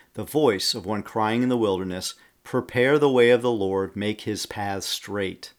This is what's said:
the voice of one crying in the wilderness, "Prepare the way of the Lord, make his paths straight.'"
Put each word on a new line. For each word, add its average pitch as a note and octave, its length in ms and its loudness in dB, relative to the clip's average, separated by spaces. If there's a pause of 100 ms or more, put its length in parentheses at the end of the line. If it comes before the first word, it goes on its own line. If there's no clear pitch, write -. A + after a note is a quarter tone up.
(140)
the G#2+ 100 -10
voice A#2+ 500 2
of G2+ 120 -8
one G#2 180 -4
crying A2+ 400 0
in B2+ 60 0
the B2 80 0
wilderness, F#2 560 -2 (320)
"Prepare B2+ 520 0
the C#3+ 140 4
way A#2+ 180 6
of A#2+ 120 6
the B2 100 0
Lord, G2 460 -2
make G#2 240 -4
his G#2 240 -6
paths G2 420 -8
straight.'" G2 720 -6